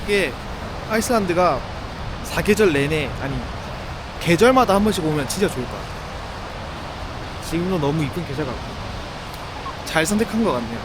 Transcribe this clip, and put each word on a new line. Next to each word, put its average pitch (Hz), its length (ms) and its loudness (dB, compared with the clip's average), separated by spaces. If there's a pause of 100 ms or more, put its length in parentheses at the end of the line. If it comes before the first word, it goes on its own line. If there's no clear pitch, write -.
이게 190 300 2 (560)
아이슬란드가 185 680 4 (640)
사계절 202 480 4
내내, 143 360 2 (120)
아니, 135 140 -4 (840)
계절마다 220 560 6
한 202 80 6
번씩 196 220 2
오면 151 240 2
진짜 190 180 2
좋을 127 180 -2
것 - 60 -8
같아요. 101 220 -8 (1600)
지금도 175 300 0
너무 147 240 2
이쁜 156 240 -4
계절 143 180 -4
같고 123 140 -4 (1300)
잘 160 200 2
선택한 214 380 0
것 185 80 2
같네요. 117 340 -4